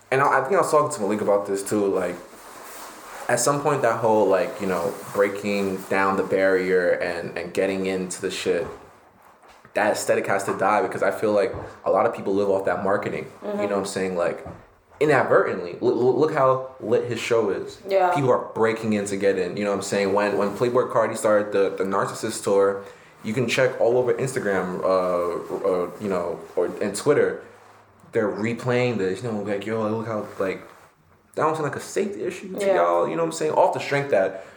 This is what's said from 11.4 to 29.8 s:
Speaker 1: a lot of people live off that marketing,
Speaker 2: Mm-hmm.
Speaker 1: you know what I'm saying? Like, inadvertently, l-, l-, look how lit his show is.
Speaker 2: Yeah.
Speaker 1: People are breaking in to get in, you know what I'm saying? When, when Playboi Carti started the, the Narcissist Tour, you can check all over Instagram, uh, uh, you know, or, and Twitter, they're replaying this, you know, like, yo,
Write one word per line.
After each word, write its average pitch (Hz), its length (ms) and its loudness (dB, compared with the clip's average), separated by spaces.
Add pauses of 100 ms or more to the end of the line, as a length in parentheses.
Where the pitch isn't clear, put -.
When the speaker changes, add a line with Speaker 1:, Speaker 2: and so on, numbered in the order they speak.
Speaker 1:
a 85 60 2
lot 98 140 4
of 117 80 0
people 101 200 -4
live 101 160 2
off 95 160 0
that 90 180 0
marketing, 95 480 -2 (100)
Speaker 2:
Mm-hmm. 101 200 -4
Speaker 1:
you - 60 -2
know 101 80 -2
what 98 60 0
I'm 95 40 -6
saying? 95 320 -4
Like, - 280 -2 (540)
inadvertently, 127 840 2
l-, 120 80 2
l-, 123 300 4
look 156 140 2
how 131 380 2 (100)
lit 113 240 0
his 117 160 -4
show 113 300 2
is. - 360 -8
Speaker 2:
Yeah. 180 260 4
Speaker 1:
People 131 180 2
are - 220 2
breaking 110 400 2
in 101 120 0
to 98 100 -2
get 98 220 2
in, 90 180 -2
you 101 80 -2
know 101 60 0
what 98 80 0
I'm 95 60 -4
saying? 101 280 0
When, 101 260 2
when 101 200 2
Playboi 123 340 2
Carti 113 240 2
started 104 380 2
the, 98 240 4
the 95 80 -2
Narcissist 107 580 -2
Tour, 98 400 2 (400)
you 107 100 -4
can 120 140 0
check 127 320 2
all 117 180 4
over 123 180 2
Instagram, 98 680 -2
uh, 90 840 0 (180)
uh, 87 60 -10 (100)
you 101 80 -4
know, 87 280 -2 (200)
or, 87 80 2 (160)
and 101 120 -2
Twitter, 127 480 2 (680)
they're 107 180 0
replaying 117 680 -2
this, 95 260 -2
you 117 80 -4
know, 104 100 -4
like, 101 240 -4
yo, 110 220 -2